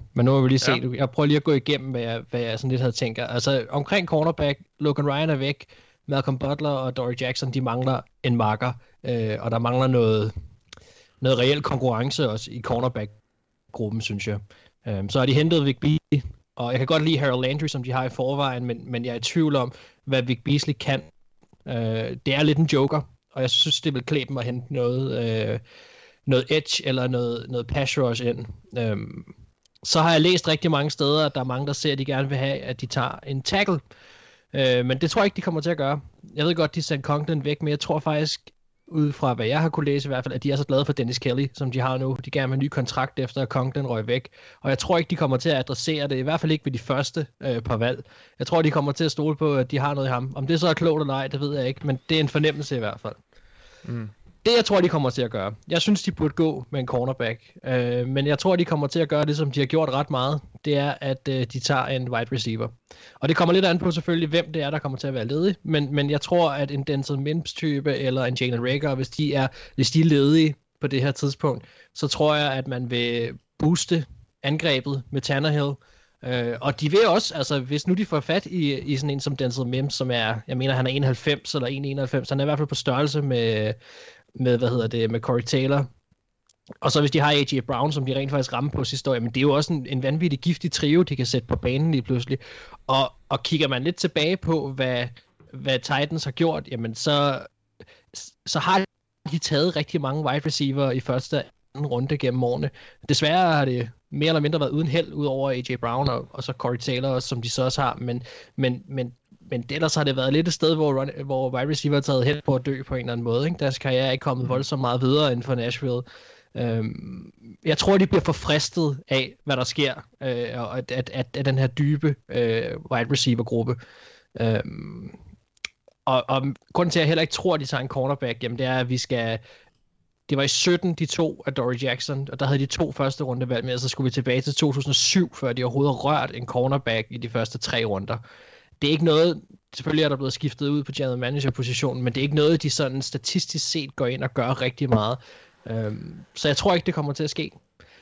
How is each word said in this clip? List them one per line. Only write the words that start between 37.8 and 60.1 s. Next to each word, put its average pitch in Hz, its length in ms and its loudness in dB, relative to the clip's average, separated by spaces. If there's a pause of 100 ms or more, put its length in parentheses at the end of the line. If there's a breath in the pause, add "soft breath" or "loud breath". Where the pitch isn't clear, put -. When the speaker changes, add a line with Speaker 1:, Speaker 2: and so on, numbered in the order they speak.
Speaker 1:
tror 156 180 -2
faktisk, 151 520 -2 (380)
ud 151 240 0
fra 131 220 0
hvad 110 120 -2
jeg 139 140 2
har 160 80 2
kunne 147 180 -2
læse 143 220 0
i - 20 -4
hvert 127 140 -4
fald, 135 100 -6
at 127 80 -6
de 139 100 0
er 139 40 0
så 143 100 -2
glade 139 180 2
for 139 80 0
Dennis 123 260 -4
Kelly, 135 340 0
som 131 200 -6
de 131 80 -2
har 131 180 0
nu. 131 260 -2
De - 60 -14
gerne 135 180 0
vil 131 80 -2
en 139 80 0
ny 143 40 0
kontrakt 131 500 -4
efter, 135 240 -4
at 120 60 -2
Conklin 135 380 -2
røg 113 200 -4
væk. 123 220 -2 (320 loud breath)
Og 135 100 -2
jeg 135 80 2
tror - 200 2
ikke, - 120 0
de 175 60 -2
kommer 135 200 2
til 143 120 -2
at 151 80 2
adressere 143 520 -2
det, 139 80 -2
i 131 40 -2
hvert 151 200 -2
fald 156 120 2
ikke 156 120 0
ved 143 80 -2
de 120 60 -4
første, 139 480 -2 (160)
øh, 120 200 -2
par 120 140 0
valg. 117 280 0 (340 soft breath)
Jeg - 80 -6
tror, 165 160 4
de 151 80 4
kommer 143 220 2
til 165 120 -2
at 151 80 0
stole 151 240 0
på, 151 180 2
at 127 160 0
de 143 80 0
har 143 160 0
noget 139 120 -2
i 131 40 -2
ham. 127 260 -2
Om 135 100 -4
det 160 140 2
så 175 80 4
er 160 60 4
klogt 160 260 2
eller 139 140 -2
ej, 135 140 -4
det 135 120 -6
ved 143 180 -2
jeg 127 100 0
ikke, 135 180 -6
men 131 120 0 (100)
det 160 80 2
er 156 40 4
en 147 80 2
fornemmelse 147 480 0
i - 20 -2
hvert 107 220 -6
fald. - 140 -10 (680 soft breath)
Speaker 2:
Mm. 117 240 -8 (380)
Speaker 1:
Det, 233 100 4
jeg 226 80 6
tror, 196 160 4
de 175 80 6
kommer 143 220 0
til 131 120 -2
at 113 80 -2
gøre. 104 240 -4 (140)
Jeg 170 140 0
synes, 208 200 4
de 185 100 -2
burde 151 220 0
gå 160 360 0
med 139 100 -4
en 123 60 -4
cornerback. 120 540 -2 (240)
Øh, 123 440 0
men 139 180 0
jeg 147 120 2
tror, 190 180 2
de 175 80 4
kommer 147 220 0
til 165 140 0
at 156 80 2
gøre 151 160 2
det, 151 120 0
som 151 140 0
de 143 100 0
har 139 60 2
gjort 156 220 2
ret 135 220 0